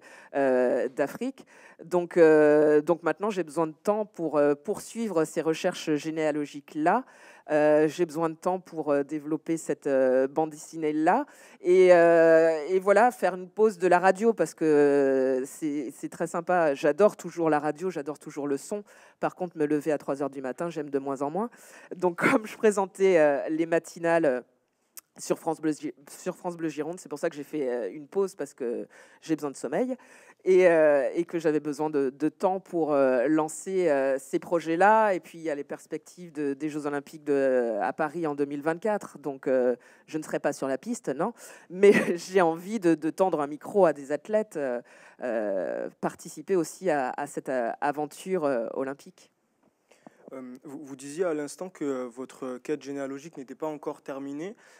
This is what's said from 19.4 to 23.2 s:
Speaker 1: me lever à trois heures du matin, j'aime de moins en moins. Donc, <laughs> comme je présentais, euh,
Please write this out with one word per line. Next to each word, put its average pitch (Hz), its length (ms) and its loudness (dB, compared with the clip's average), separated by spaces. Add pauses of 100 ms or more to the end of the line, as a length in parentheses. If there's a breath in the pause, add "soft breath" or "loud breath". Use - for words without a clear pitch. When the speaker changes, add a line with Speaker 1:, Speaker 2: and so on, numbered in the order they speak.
Speaker 1:
me 151 80 0
lever 147 260 -2
à 143 60 0
trois 139 240 -6
heures 139 80 -4
du 135 120 -12
matin, 131 280 -8
j'aime 151 200 -10
de 139 100 -2
moins 135 220 -6
en 143 80 -4
moins. 202 200 -6 (460 loud breath)
Donc, 180 220 -2
<laughs> - 140 2
comme 226 140 0
je - 120 -16
présentais, 190 640 2
euh, 143 300 2